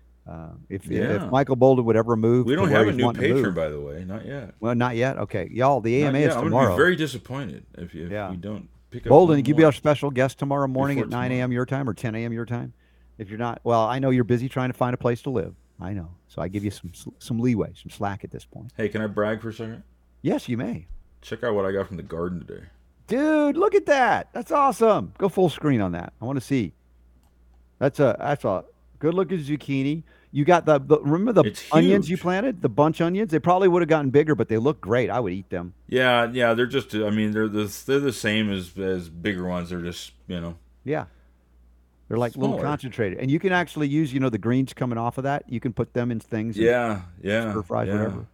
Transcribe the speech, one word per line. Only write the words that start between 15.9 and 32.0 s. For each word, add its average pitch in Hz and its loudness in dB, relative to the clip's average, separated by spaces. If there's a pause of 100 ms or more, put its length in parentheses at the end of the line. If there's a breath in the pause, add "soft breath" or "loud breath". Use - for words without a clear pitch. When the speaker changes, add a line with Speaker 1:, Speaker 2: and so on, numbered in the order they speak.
Speaker 1:
know. 87 -10 (180)
So - -12
I 87 -6
give 101 -6
you 101 -2
some, 87 -16 (260)
some 113 -6
leeway, 117 0
some - -18
slack 101 -6
at 92 -14
this - -14
point. - -18
Speaker 2:
Hey, 110 -2
can 107 -4
I 107 -2
brag 104 -2
for 113 -10
a 107 -10
second? 113 -12 (400)
Speaker 1:
Yes, 226 -2
you 117 -2
may. 170 -8 (340)
Speaker 2:
Check - -10
out 113 0
what 101 2
I 98 0
got 95 -2
from 92 -10
the 80 -10
garden 85 -6
today. 50 -16 (400)
Speaker 1:
Dude, 294 2
look 392 2
at 403 4
that. 240 2
That's - -8
awesome. 226 2
Go 190 0
full 185 2
screen 139 0
on 90 0
that. 85 -8 (100)
I - -10
wanna 131 -4
see. 117 -2 (1080)
That's 135 0
a, 127 4
that's 143 -4
a 95 -2 (360)
good 160 0
looking 185 -2
zucchini. 139 -4 (280 soft breath)
You 143 0
got 165 6
the, 151 6
the, 143 6
remember 180 2
the 180 8
Speaker 2:
It's - -10
Speaker 1:
onions 175 6